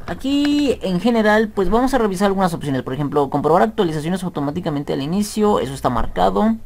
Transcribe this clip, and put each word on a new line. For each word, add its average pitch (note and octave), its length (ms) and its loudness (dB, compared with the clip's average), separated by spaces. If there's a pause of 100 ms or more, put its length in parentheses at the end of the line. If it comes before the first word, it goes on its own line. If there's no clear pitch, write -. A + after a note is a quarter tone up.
aquí C#4+ 760 0
en F#3 180 -2
general, G#3+ 520 2
pues, F#3+ 180 0
vamos B3 240 2
a C4+ 60 2
revisar G3+ 300 0
algunas F#3+ 260 0
opciones. C3+ 280 -2
Por B2+ 120 -6
ejemplo, C#3+ 340 0
comprobar D3+ 320 2
actualizaciones F3+ 640 0
automáticamente D3+ 680 -4
al C#3 80 -4
inicio, G#3 580 0
eso C3+ 140 -4
está C#3+ 160 -2
marcado. G#3 760 0